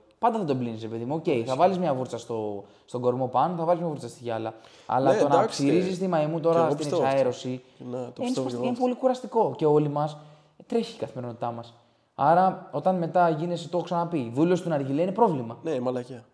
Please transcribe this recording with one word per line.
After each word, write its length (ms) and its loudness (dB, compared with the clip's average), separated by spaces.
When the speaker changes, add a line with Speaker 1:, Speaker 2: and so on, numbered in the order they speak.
Speaker 1:
Πάντα 140 2
θα 60 -2
τον 140 0
πλύνεις, 240 -6
ρε 60 -8
παιδί 160 -6
μου. 100 -4
Οκ, 120 -4
Speaker 2:
Ισχύει. 180 0
Speaker 1:
θα 120 -2
βάλεις 220 4
μια 160 0
βούρτσα 240 -4
στο, 460 -6
στον 160 -8
κορμό 280 2
πάνω, 280 0
θα 80 -4
βάλεις 160 2
μια 80 -4
βούρτσα 200 -8
στη 140 -16
γυάλα. 320 -4
Αλλά 260 2
Speaker 2:
Ναι, 60 4
Speaker 1:
το 100 4
να 60 4
Speaker 2:
εντάξει, 300 2
Speaker 1:
ψηρίζεις 320 2
Speaker 2:
ε, 40 -10
Speaker 1:
τη 80 0
μαϊμού 260 0
Speaker 2:
και 60 -4
Speaker 1:
τώρα 180 2
Speaker 2:
εγώ 80 4
Speaker 1:
στην 120 0
Speaker 2:
πιστεύω 240 -2
αυτό. 100 2
Speaker 1:
εξαέρωση, 500 0
Speaker 2:
Ναι, 120 -14
το 60 -6
Speaker 1:
είναι 180 -8
Speaker 2:
πιστεύω 260 -4
Speaker 1:
σπαστικό, 100 -2
Speaker 2:
και 40 -6
εγώ 80 -4
Speaker 1:
είναι 80 0
Speaker 2:
αυτό. 120 -2
Speaker 1:
πολύ 120 0
κουραστικό. 640 0
Και 100 0
όλοι 220 6
μας, 240 -2
ε, 100 -20
τρέχει 300 -4
η 20 -20
καθημερινότητά 520 -8
μας. 240 -12
Άρα, 580 4
όταν 240 0
μετά 320 2
γίνεσαι, 400 -2
το 80 -4
έχω 100 0
ξαναπεί, 480 -2
δούλος 280 2
του 60 -6
ναργιλέ 340 0
είναι 100 0
πρόβλημα. 500 2
Speaker 2:
Ναι, 180 -2
μαλακία. 540 -6